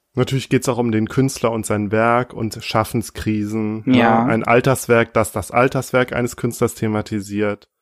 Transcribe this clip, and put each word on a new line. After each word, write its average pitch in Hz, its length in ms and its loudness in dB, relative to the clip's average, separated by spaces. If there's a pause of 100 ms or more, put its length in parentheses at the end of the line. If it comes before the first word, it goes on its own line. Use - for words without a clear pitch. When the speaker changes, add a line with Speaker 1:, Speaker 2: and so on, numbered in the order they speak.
(160)
Speaker 1:
Natürlich 127 320 0
geht's 131 200 2
auch 120 100 0
um 120 140 0
den 107 160 0
Künstler 131 420 0
und 113 160 -4
sein 104 240 -2
Werk 117 420 2
und 113 300 -6
Schaffenskrisen, 107 1200 -2
ne? 127 140 4
Speaker 2:
Ja. 113 260 4
Speaker 1:
Ein 113 200 0
Alterswerk, 120 680 2
das 113 200 0
das 101 180 -6
Alterswerk 127 600 0
eines 123 240 -2
Künstlers 117 400 -2
thematisiert. 104 920 -4 (140)